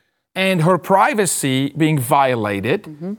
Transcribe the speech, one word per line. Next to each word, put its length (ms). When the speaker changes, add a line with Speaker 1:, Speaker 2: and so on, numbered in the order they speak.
Speaker 1:
and 260
her 160
privacy 960
being 220
violated, 840
Speaker 2:
Mm-hmm. 360